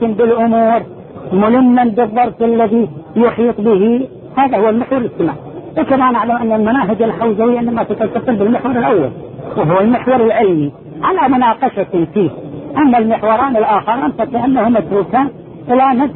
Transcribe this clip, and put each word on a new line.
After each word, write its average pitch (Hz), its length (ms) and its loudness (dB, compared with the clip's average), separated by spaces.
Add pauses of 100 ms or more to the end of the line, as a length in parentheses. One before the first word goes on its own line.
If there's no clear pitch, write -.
بالأمور، 226 800 2 (520)
ملماً 240 500 4
بالظرف 226 600 0
الذي 226 460 2 (260)
يحيط 226 460 0
به. 226 460 2 (300)
هذا 262 200 2
هو 214 120 2
المحور 240 280 0
الاجتماعي. 165 400 -2 (420)
وكما 262 320 2
نعلم 233 200 -2
أن 233 200 0
المناهج 220 500 0
الحوزوية 226 580 0
إنما 233 240 -2
تتصل 220 520 -4
بالمحور 226 360 0
الأول، 208 380 0 (480)
وهو 170 220 2
المحور 240 360 2
العلمي 220 560 2 (320)
على 294 300 2
مناقشة 220 800 0
فيه، 190 160 2 (480)
أما 277 200 4
المحوران 226 600 0
الآخران 220 540 0
فكأنه 240 580 0
متروكان 202 600 0 (400)
إلى 254 140 4 (100)
نفس 254 220 0